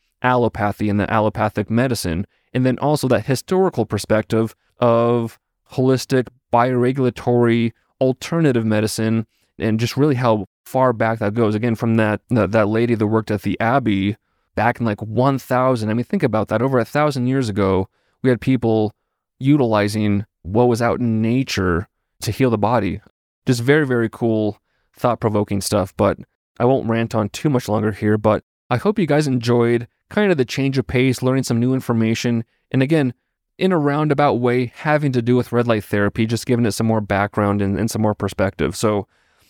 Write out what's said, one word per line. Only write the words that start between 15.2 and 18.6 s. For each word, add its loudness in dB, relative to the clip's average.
thousand. 0
I 0
mean, -2
think -2
about 0
that. -2
Over 0
a 0
thousand -2
years 0
ago, 0
we 2
had 0
people 0